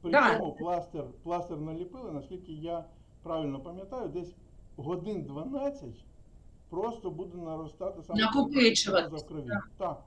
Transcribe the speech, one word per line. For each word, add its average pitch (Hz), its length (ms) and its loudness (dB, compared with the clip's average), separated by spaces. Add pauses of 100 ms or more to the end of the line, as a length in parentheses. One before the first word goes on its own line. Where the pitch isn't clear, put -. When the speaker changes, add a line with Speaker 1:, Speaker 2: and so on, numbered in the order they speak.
Speaker 1:
При 170 100 -2
Speaker 2:
Да. 254 260 8
Speaker 1:
цьому 156 140 0
пластир, 170 520 -2 (200)
пластир 175 340 -2
наліпили, 180 540 -6
наскільки 185 420 -10
я 165 300 -4 (400)
правильно 156 360 -2
пам'ятаю, 190 500 -8
десь 165 260 -6 (420)
годин 175 460 -4
дванадцять 175 840 -6 (640)
просто 196 420 -2
буде 175 260 -8
наростати 160 640 -6
саме - 180 0
Speaker 2:
Накопичуватись, 220 920 6
Speaker 1:
доза 151 140 -8
в - 20 -18
крові. 151 200 -8
Speaker 2:
так. 151 300 -4
Speaker 1:
Так. 170 300 -4